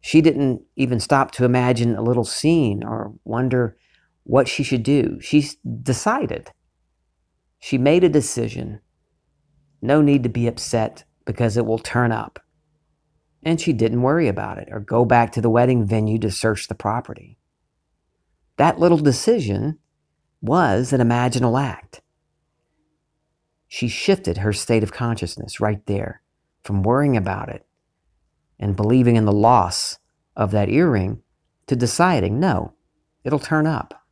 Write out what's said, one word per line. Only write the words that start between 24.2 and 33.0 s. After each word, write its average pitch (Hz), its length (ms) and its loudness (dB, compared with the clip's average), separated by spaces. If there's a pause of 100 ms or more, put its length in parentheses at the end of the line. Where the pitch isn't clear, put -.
her 104 140 0
state 110 300 0
of 107 100 -6
consciousness 113 680 -8
right 107 280 -4
there - 340 -6 (420)
from 98 200 -2
worrying 127 340 2
about 98 320 -4
it - 180 -16 (920)
and 101 160 -2
believing 120 400 4
in 110 80 4
the 104 80 2
loss 104 680 2 (380)
of 101 140 -2
that 104 180 0
earring 113 540 0 (440)
to - 80 0
deciding, 120 640 0
"No, 156 360 -2 (500)